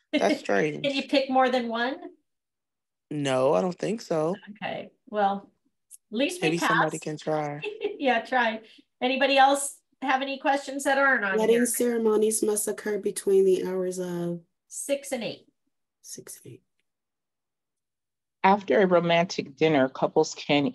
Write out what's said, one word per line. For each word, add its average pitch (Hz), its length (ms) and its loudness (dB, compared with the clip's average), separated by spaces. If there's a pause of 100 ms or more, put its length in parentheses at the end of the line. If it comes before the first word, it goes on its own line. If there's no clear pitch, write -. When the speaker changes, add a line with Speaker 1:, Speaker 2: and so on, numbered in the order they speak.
(120)
Speaker 1:
That's 294 280 2
Speaker 2:
<laughs> - 0 -
Speaker 1:
strange. - 440 0
Speaker 2:
Can 277 100 -2
you 277 140 -4
pick 262 200 2
more 262 200 4
than 247 180 -2
one? 233 300 -4 (1120)
Speaker 1:
No, 139 440 2
I 185 80 2
don't 180 140 -2
think 214 260 -6
so. 165 340 -2 (260)
Speaker 2:
Okay. 165 280 -8 (180)
Well, 202 420 -2 (640)
at 214 40 -6
least 294 260 -2
we - 60 2
Speaker 1:
Maybe 165 100 0
somebody 160 400 0
Speaker 2:
passed. - 40 -18
Speaker 1:
can 156 140 -8
try. 151 500 -4
Speaker 2:
<laughs> 415 40 -8 (280)
Yeah, 240 220 0
try. 226 400 -2 (400)
Anybody 269 380 2
else 277 400 4 (240)
have 262 180 0
any 269 180 -6
questions 277 460 -2
that 269 140 2
aren't 269 260 2
on 196 140 0
Speaker 3:
Wedding 220 180 4
Speaker 2:
here? 240 100 2
Speaker 3:
ceremonies 220 760 2
must 208 260 0
occur 208 300 -4
between 196 480 2
the 185 200 2
hours 185 320 -4
of 175 420 -4 (280)
Speaker 2:
Six - 440 -6
and 247 120 -4
eight. - 220 -10 (560)
Speaker 3:
Six - 420 -18
and 131 100 -18
eight. - 80 -20 (1800)
Speaker 4:
After 202 360 4
a 196 60 6
romantic 170 680 0
dinner, 147 320 4
couples 156 460 0
can 143 400 0